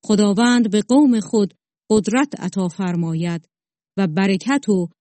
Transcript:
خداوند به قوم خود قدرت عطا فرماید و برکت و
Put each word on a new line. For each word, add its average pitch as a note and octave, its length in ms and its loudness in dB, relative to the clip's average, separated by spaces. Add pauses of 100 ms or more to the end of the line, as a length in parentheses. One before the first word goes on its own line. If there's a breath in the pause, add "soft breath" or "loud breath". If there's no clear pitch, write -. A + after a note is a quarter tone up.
خداوند G#3+ 640 2
به G#3 120 0
قوم B3 380 2
خود G3+ 340 -2 (360)
قدرت A3 500 0
عطا F#3 280 -4
فرماید E3+ 800 -6 (500)
و G3 80 0
برکت G3 640 -2
و F3+ 200 0 (120)